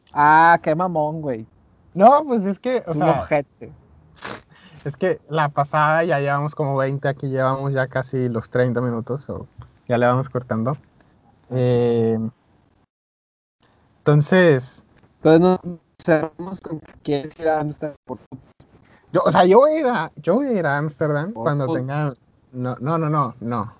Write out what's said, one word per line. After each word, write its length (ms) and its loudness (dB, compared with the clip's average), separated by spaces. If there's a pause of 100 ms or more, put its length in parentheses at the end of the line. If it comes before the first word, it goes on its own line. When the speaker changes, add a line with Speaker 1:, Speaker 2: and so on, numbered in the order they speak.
(140)
Speaker 1:
Ah, 500 6
qué 100 0
mamón, 480 -4
güey. 240 -8 (480)
Speaker 2:
No, 320 6
pues, 200 -2
es 140 -4
que, 280 -4
o 40 -6
Speaker 1:
Es 60 -4
un 60 -2
Speaker 2:
sea, 180 0
Speaker 1:
ojete. 500 -6 (1120)
Speaker 2:
es 140 -8
que 220 -2 (100)
la 200 -2
pasada 540 0
ya 160 0
llevamos 360 -4
como 200 -4
veinte, 320 -2
aquí 200 -4
llevamos 460 -2
ya 140 -2
casi 420 -4
los 200 -6
treinta 320 0
minutos, 480 -6
o 180 -12 (400)
ya 120 2
le 80 4
vamos 220 0
cortando. 460 -4 (760)
Eh, 680 0 (1800)
entonces 840 2 (400)
Speaker 1:
Entonces, 180 6
no, 380 0 (240)
cerramos 580 -2
con 180 -12
que 140 -20 (100)
quieres 360 -6
ir 100 -4
a 100 0
Ámsterdam 360 -8 (100)
por 140 -12 (960)
Speaker 2:
yo, 120 2
o 60 2
sea, 140 6
yo 140 6
voy 120 6
a 80 0
ir 80 -2
a, 300 -4
yo 180 0
voy 120 -2
a 40 -4
ir 140 -2
a 120 0
Ámsterdam 540 -4
Speaker 1:
Por 120 -12
Speaker 2:
cuando 220 -2
Speaker 1:
puto. 140 -4
Speaker 2:
tenga, 320 -6 (400)
no, 300 -8
no, 160 -4
no, 120 -4
no, 300 -2
no, 400 -6